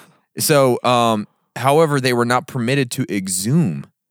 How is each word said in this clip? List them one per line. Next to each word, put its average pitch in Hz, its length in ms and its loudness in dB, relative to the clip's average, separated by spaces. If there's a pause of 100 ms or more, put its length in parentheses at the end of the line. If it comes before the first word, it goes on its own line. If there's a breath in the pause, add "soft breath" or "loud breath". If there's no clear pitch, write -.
(400 loud breath)
So, 131 440 2
um, 117 440 0 (280)
however, 143 460 2
they 127 100 0
were 120 140 2
not 123 220 0
permitted 131 440 -2
to 131 160 -4
exhume 95 760 -2 (260)